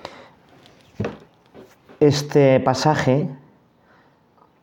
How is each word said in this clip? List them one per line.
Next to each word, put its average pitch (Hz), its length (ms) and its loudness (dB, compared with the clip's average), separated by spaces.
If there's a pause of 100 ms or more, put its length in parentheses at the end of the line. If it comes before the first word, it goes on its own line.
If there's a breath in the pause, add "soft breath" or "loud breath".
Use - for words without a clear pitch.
(2000 loud breath)
este 139 580 2
pasaje, 131 720 -2 (1300 soft breath)